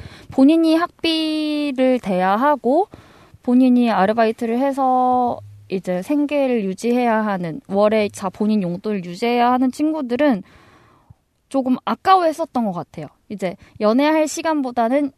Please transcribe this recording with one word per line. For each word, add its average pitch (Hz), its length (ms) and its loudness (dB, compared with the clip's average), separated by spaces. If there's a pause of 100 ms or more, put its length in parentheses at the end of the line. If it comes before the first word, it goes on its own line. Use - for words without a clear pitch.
(300)
본인이 320 460 6
학비를 302 1200 0
대야 190 360 0
하고 285 520 2 (540)
본인이 247 480 4
아르바이트를 220 680 0
해서 254 800 0 (300)
이제 185 340 -4
생계를 277 600 0
유지해야 220 600 0
하는, 175 440 -4
월에 208 400 2
자, 196 200 -10
본인 214 340 0
용돈을 180 420 -6
유지해야 240 480 0
하는 254 180 2
친구들은 285 720 0 (1040)
조금 254 360 0
아까워했었던 320 800 -2
것 196 80 -6
같아요. 165 340 -12 (220)
이제 185 280 -8 (240)
연애할 294 460 2
시간보다는 277 920 -2